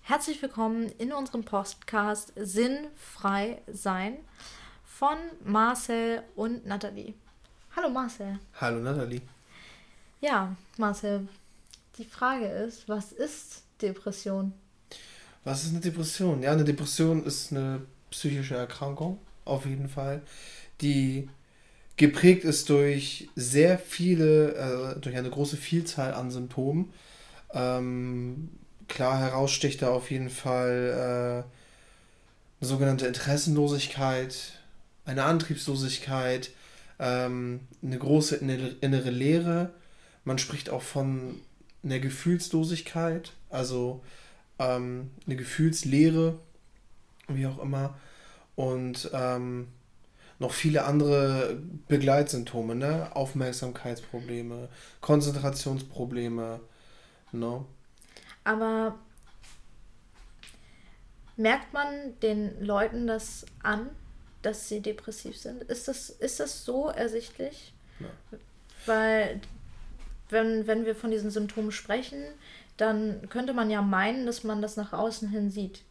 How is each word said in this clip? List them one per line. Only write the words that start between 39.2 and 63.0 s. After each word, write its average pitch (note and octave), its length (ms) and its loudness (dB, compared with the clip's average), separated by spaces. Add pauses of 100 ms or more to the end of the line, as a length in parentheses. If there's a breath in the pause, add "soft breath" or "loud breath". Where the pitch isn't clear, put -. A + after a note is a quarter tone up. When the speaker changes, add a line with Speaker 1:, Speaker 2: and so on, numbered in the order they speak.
Speaker 2:
Man C3 140 -2
spricht - 320 -4
auch B2+ 120 -4
von C3 580 -4 (420)
einer C3 160 -2
Gefühlslosigkeit, E3 1300 0 (180)
also, B2+ 540 -2 (560 loud breath)
ähm, B2+ 500 -2 (160)
eine C3+ 80 -2
Gefühlsleere, D#3+ 1040 4 (880)
wie C3+ 220 -2
auch C3+ 100 -6
immer. C#3 400 -4 (560 loud breath)
Und, B2+ 580 -4
ähm, B2 540 -2 (720 soft breath)
noch B2+ 120 -2
viele D3+ 320 2
andere C#3 760 4 (280)
Begleitsymptome, C3+ 880 2
ne? D#3 400 -2
Aufmerksamkeitsprobleme, B2 1500 -6 (320 loud breath)
Konzentrationsprobleme, C3+ 1600 0 (720 soft breath)
ne? A#2+ 320 -4 (800 loud breath)
Speaker 1:
Aber A3 500 0 (2500 soft breath)
merkt A#3 360 2
man C#4+ 500 -4
den G#3 420 -2
Leuten A3 420 0